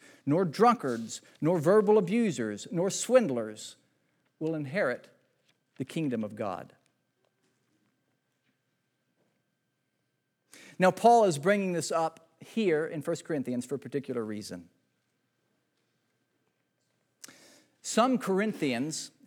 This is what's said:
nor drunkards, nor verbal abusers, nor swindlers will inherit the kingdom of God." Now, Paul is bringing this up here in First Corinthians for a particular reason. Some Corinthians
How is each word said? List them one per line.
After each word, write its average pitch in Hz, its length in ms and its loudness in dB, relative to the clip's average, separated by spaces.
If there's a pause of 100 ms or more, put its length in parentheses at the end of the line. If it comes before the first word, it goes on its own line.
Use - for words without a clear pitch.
(240)
nor 165 220 2
drunkards, 156 760 2 (220)
nor 170 160 2
verbal 208 400 4
abusers, 160 720 -2
nor 180 180 -2
swindlers 135 880 0 (640)
will 160 160 -4
inherit 147 560 -4 (680)
the 135 80 -6
kingdom 127 400 -4
of 104 100 -8
God." 101 400 -8 (4000)
Now, 185 120 6
Paul 226 340 6
is 175 120 2
bringing 185 380 0
this 165 180 -4
up 165 320 -2 (160)
here 165 460 0
in 151 160 -8
First 165 220 -6
Corinthians 123 420 -4
for - 80 -8
a 131 60 -4
particular 127 440 -6
reason. 104 460 -10 (3000)
Some 247 340 2
Corinthians 160 960 -2 (160)